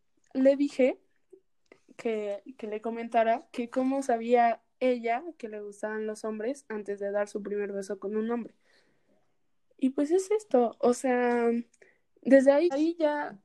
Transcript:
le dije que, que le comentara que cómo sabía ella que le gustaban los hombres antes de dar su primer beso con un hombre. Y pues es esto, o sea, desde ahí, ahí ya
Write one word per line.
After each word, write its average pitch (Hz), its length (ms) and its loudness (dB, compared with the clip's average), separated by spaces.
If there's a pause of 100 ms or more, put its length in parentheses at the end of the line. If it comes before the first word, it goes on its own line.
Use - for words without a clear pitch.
(340)
le 269 220 6
dije 285 440 2 (960)
que, 208 460 -6 (160)
que 220 100 -12
le 214 140 -8
comentara 226 680 -2
que 233 180 -6
cómo 262 320 0
sabía 233 600 2 (160)
ella 247 440 0 (140)
que 220 120 -12
le 208 120 -10
gustaban 214 460 -8
los 214 180 -8
hombres 220 420 -6
antes 202 320 -8
de 202 120 -4
dar 208 160 0
su 208 160 -8
primer 202 280 -6
beso 196 280 -8
con 208 180 -6
un 220 140 -2
hombre. 233 240 -6 (1200)
Y 262 120 -2
pues 285 200 -2
es 381 220 0
esto, 254 480 0
o 247 140 2
sea, 240 580 0 (720)
desde 269 300 8
ahí, 311 200 4
ahí 311 260 0
ya 294 480 -2